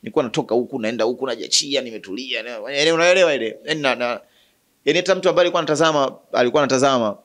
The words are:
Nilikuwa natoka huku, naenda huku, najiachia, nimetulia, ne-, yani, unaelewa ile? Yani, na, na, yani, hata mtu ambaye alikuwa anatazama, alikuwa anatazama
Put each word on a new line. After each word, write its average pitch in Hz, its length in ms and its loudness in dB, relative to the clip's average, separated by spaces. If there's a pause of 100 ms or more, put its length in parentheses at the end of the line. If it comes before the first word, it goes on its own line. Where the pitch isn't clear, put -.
Nilikuwa 139 200 -2
natoka 117 320 -4
huku, 123 240 -2
naenda 113 260 -2
huku, 123 220 -4
najiachia, 127 540 -4
nimetulia, 117 600 -10
ne-, 120 340 -10
yani, 151 140 2
unaelewa 170 440 4
ile? 113 300 -4
Yani, 156 160 -4
na, 131 140 0
na, 120 240 -4 (680)
yani, 156 140 2
hata 185 160 2
mtu 185 140 0
ambaye 175 140 4
alikuwa 175 180 2
anatazama, 151 540 2 (180)
alikuwa 123 300 2
anatazama 127 600 2